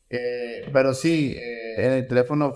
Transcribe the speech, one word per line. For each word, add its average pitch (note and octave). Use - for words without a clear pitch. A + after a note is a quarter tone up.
Eh, A#2+
pero C3+
sí, D#3
eh, A#2
en B2+
el C3
teléfono C3